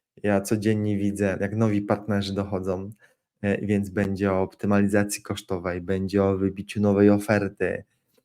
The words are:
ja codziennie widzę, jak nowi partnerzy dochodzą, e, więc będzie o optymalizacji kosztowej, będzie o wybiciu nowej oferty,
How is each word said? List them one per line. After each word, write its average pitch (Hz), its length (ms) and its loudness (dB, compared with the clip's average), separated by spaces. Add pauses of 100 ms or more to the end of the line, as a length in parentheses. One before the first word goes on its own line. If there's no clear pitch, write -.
(220)
ja 101 180 2
codziennie 104 580 0
widzę, 98 420 -2
jak 101 160 -4
nowi 104 260 2
partnerzy 101 520 -2
dochodzą, 95 560 -4 (520)
e, 101 240 -2
więc 101 240 0
będzie 98 420 -2
o 95 100 2
optymalizacji 101 800 0
kosztowej, 90 580 -6
będzie 95 440 0
o 98 120 2
wybiciu 98 440 -4
nowej 101 300 6
oferty, 101 760 0 (400)